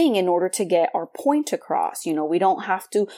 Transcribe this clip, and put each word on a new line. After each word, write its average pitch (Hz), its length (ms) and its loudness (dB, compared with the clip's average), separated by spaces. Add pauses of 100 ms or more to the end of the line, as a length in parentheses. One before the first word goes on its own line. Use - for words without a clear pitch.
(160)
in 185 120 2
order 175 220 2
to 196 160 -2
get 170 280 2
our 165 140 -4
point 294 460 -2
across. - 520 -4
You 165 80 -2
know, 151 120 -2
we 165 140 0
don't 190 240 2
have 190 260 -4
to 208 180 0 (100)